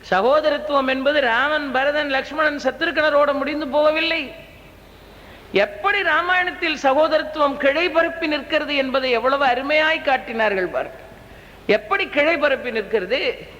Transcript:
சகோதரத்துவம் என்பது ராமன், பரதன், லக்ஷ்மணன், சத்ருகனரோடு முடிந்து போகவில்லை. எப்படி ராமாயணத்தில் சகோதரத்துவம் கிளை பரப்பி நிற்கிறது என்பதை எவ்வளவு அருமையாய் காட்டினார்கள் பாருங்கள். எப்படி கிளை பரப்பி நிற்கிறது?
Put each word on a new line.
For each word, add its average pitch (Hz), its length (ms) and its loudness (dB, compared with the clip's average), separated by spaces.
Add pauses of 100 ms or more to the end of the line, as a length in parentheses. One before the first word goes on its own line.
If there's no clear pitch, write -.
சகோதரத்துவம் 285 800 2
என்பது 269 320 2
ராமன், 277 500 0
பரதன், 285 380 0
லக்ஷ்மணன், 294 540 -2
சத்ருகனரோடு 294 720 2
முடிந்து 294 320 -4
போகவில்லை. 302 680 0 (1200)
எப்படி 392 520 0
ராமாயணத்தில் 339 800 0
சகோதரத்துவம் 302 720 2
கிளை 302 320 0
பரப்பி 330 380 0
நிற்கிறது 294 480 -2
என்பதை 262 360 0
எவ்வளவு 262 340 2
அருமையாய் 302 560 2
காட்டினார்கள் 226 680 0
பாருங்கள். 135 320 -6 (680)
எப்படி 370 400 0
கிளை 294 300 2
பரப்பி 262 340 0
நிற்கிறது? 220 760 -2 (120)